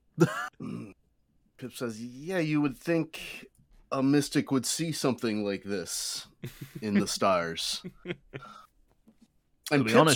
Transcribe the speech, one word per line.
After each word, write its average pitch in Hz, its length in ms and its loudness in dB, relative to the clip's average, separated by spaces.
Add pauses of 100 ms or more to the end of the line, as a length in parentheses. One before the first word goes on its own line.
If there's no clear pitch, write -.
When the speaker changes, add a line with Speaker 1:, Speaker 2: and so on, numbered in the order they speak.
(180)
Speaker 1:
<laughs> - 760 -2 (640)
Speaker 2:
Pip 123 140 -12
says, 113 300 -8
"Yeah, 143 360 -6
you 151 220 2
would 139 140 0
think - 720 -4 (440)
a 135 100 0
mystic 143 500 4
would 131 140 2
see 165 260 -2
something 117 540 0
like 101 180 -2
this - 600 -6 (560)
in 104 140 0
the 101 120 4
stars." 85 760 0 (200)
Speaker 3:
<laughs> 175 120 -8 (1600)
Speaker 2:
And 143 100 4
Speaker 3:
To - 40 0
be 110 60 0
Speaker 2:
Pip's 113 100 6
Speaker 3:
honest 156 140 6